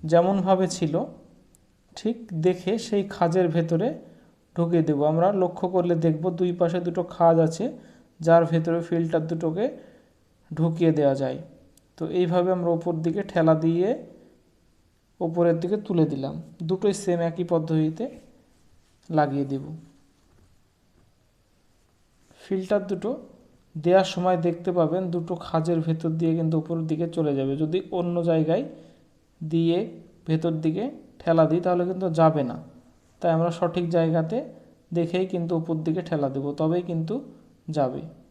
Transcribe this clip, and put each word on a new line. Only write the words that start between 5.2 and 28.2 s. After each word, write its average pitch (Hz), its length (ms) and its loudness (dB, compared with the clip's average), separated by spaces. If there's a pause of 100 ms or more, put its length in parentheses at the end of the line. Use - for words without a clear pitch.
লক্ষ্য 180 320 -2
করলে 175 200 2 (100)
দেখব 156 200 2 (160)
দুই 180 100 2 (100)
পাশে 175 260 2
দুটো 175 160 -2 (120)
খাঁজ 165 220 6 (100)
আছে, 160 180 -2 (560)
যার 165 300 6
ভেতরে 165 280 0 (100)
ফিল্টার 165 420 0
দুটোকে 165 340 -2 (880)
ঢুকিয়ে 165 480 2
দেওয়া 139 240 4
যায়। 131 160 -4 (600)
তো - 40 -8 (160)
এইভাবে 180 380 2
আমরা 170 200 0
ওপর 170 160 -2 (120)
দিকে 170 260 -2
ঠেলা 160 240 4 (100)
দিয়ে 170 240 2 (1300)
ওপরের 170 420 2
দিকে 185 140 -2 (100)
তুলে 170 260 4
দিলাম, 139 220 -6 (340)
দুটোই 190 340 0
সেম 175 260 0
একই 170 240 -4
পদ্ধতিতে 160 520 0 (1040)
লাগিয়ে 143 440 0
দেব। 135 120 -6 (2750)
ফিল্টার 190 500 -2
দুটো 202 200 -4 (640)
দেওয়ার 180 400 4
সময় 180 320 2
দেখতে 175 320 -2
পাবেন 165 240 2 (120)
দুটো 170 180 -4 (140)
খাঁজের 165 400 0
ভেতর 160 240 -2 (100)
দিয়ে 165 180 2
কিন্তু 165 240 0
উপরের 165 280 -4
দিকে 160 160 -2 (100)
চলে 151 220 0
যাবে। 135 140 0 (100)
যদি 156 160 -2 (200)
অন্য 175 180 -2 (140)